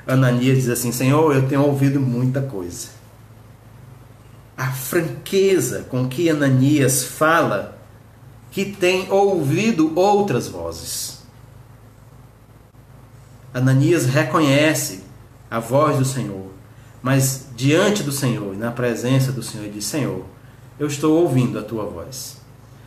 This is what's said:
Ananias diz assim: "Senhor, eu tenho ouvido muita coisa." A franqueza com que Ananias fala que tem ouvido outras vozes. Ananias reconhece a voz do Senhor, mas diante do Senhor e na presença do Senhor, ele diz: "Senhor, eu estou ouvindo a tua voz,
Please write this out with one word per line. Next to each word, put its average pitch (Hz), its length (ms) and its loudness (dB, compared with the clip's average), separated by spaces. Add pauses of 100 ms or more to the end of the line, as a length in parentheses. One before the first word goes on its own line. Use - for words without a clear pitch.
Ananias 131 520 4
diz 120 100 0
assim: 120 220 -2
"Senhor, 143 440 2
eu 131 120 2
tenho 139 140 2
ouvido 139 380 2
muita 127 420 0
coisa." 87 460 -8 (1700)
A 135 120 -6
franqueza 156 1200 0
com 127 180 -2
que 165 220 0
Ananias 139 760 2
fala 139 760 0 (720)
que 196 160 -4
tem 185 460 -2
ouvido 185 880 2
outras 196 480 2
vozes. 82 760 -10 (2250)
Ananias 131 520 4
reconhece 151 1000 2 (460)
a 113 100 -4
voz 135 380 2
do 131 80 2
Senhor, 98 420 -6 (540)
mas 135 540 0
diante 156 480 2
do 143 80 -4
Senhor 107 420 -4
e 101 40 -10
na 117 140 -6
presença 123 600 0
do 110 120 -6
Senhor, 104 220 -10
ele 101 80 -12
diz: 104 120 -10
"Senhor, 101 380 -4 (560)
eu 147 80 -4
estou 156 340 2
ouvindo 127 380 0
a - 20 -10
tua 107 240 -6
voz, - 520 -12 (500)